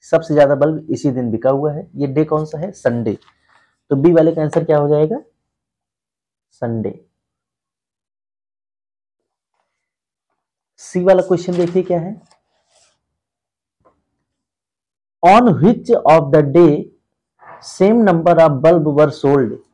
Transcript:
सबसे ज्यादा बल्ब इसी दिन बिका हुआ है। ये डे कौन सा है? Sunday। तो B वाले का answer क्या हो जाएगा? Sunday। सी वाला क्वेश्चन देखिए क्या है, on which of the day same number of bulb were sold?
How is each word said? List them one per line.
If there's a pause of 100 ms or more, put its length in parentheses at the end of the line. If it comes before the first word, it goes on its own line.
सबसे
ज्यादा
बल्ब
इसी
दिन
बिका
हुआ
है।
ये
डे
कौन
सा
है?
Sunday। (720)
तो
B
वाले
का
answer
क्या
हो
जाएगा? (1300)
Sunday। (3750)
सी
वाला
क्वेश्चन
देखिए
क्या
है, (3000)
on
which (200)
of
the (140)
day (800)
same
number
of
bulb
were (140)
sold? (160)